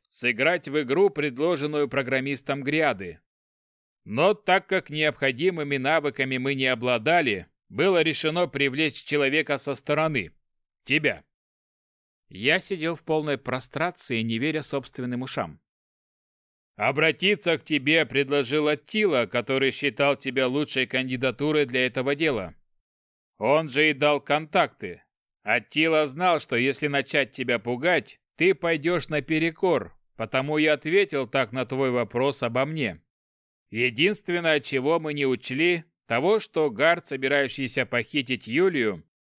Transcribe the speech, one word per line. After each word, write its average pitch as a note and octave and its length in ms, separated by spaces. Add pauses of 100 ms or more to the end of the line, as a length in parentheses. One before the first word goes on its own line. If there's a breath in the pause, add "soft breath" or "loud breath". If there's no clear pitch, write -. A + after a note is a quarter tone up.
сыграть C3 600
в D3 140
игру, D3 260
предложенную D3 800
программистом C3 760
Гриады. B2 580 (840)
Но D#3 300
так F#3 320
как F#3 240
необходимыми D3 880
навыками C3+ 580
мы C3+ 180
не C3 120
обладали, B2 800 (220)
было E3 340
решено D#3+ 460
привлечь C#3 540
человека D3 540
со C3+ 180
стороны. D3 580 (520)
Тебя. C3+ 400 (1040)
Я C3+ 300
сидел E3 380
в - 60
полной D3+ 360
прострации, C3 840
не A2+ 180
веря D3+ 240
собственным B2 600
ушам. G2 380 (1160)
Обратиться D#3+ 800
к A2+ 80
тебе D3+ 400
предложил C#3 600
Аттила, D3+ 600
который C3 440
считал C#3 460
тебя C3 320
лучшей C3+ 380
кандидатурой C3 800
для B2+ 200
этого C3 300
дела. B2 380 (840)
Он D3 300
же D3 220
и - 20
дал C#3+ 280
контакты. D3 840 (420)
Аттила D3+ 640
знал, D#3+ 340
что - 160
если C3+ 320
начать C#3 440
тебя B2 260
пугать, B2 640 (160)
ты F3+ 180
пойдёшь E3 540
наперекор, D#3 880 (200)
потому C#3 420
и D3+ 80
ответил D3+ 640
так B2 240
на C3 120
твой C3 260
вопрос B2 520
обо B2+ 220
мне. C#3+ 360 (720)
Единственное, D#3 880
чего C#3+ 380
мы D#3 160
не C#3+ 120
учли, D#3 580 (220)
того, E3 340
что D#3 300
Гард, D#3 360
собирающийся C3+ 800
похитить B2 600
Юлию, B2 580 (340)